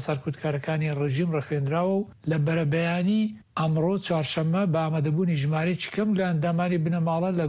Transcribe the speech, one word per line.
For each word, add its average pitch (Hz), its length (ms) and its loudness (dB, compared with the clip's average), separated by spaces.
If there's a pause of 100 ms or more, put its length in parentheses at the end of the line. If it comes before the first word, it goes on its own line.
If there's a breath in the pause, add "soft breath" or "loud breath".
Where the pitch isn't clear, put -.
سەرکوتکارەکانی 151 960 -2
ڕژیم 147 360 0
ڕەفێنراوە 156 640 0
و 202 80 -4 (220)
لە 160 160 2
بەرەبەیانی 170 800 0 (360)
ئەمڕۆ 160 360 2 (100)
چوارشەممە، 165 580 0 (100)
بە 160 100 2
ئامادەبوونی 156 580 0
ژمارەی 156 420 0
چکەم 214 340 -2
لە 190 120 2
ئەندامانی 170 540 2
بنەماڵە، 165 460 0 (100)
لە 160 100 2